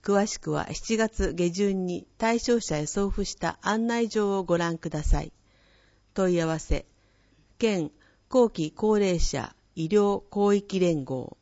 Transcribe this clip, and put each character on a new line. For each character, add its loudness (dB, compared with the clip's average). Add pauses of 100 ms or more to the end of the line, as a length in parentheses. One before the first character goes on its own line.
詳 2
し -8
く -8
は -4
七 -4
月 -2
下 0
旬 -2
に -8 (100)
対 0
象 2
者 -4
へ -2
送 -2
付 -2
し -10
た -6
案 0
内 0
状 -2
を -4
ご 0
覧 -2
く -8
だ -6
さ 2
い。 -12 (840)
問 2
い 2
合 0
わ -2
せ、 -2 (720)
県 0 (380)
後 4
期 -4
高 2
齢 2
者 0 (200)
医 -4
療 2
広 4
域 -2
連 2
合。 -8